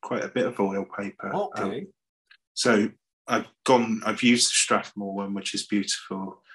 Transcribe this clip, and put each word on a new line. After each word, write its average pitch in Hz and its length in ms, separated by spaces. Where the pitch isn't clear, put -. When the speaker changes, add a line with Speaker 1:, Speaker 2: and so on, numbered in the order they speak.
Speaker 1:
quite 113 220
a - 40
bit 101 180
of - 120
oil 98 280
paper. 98 460
Um, 202 240
Speaker 2:
Okay. 104 300
Speaker 1:
so 110 360
I've 117 200
gone, 113 400
I've 107 200
used 120 240
the - 60
Strathmore 101 500
one, 101 180
which 98 220
is 101 140
beautiful. - 760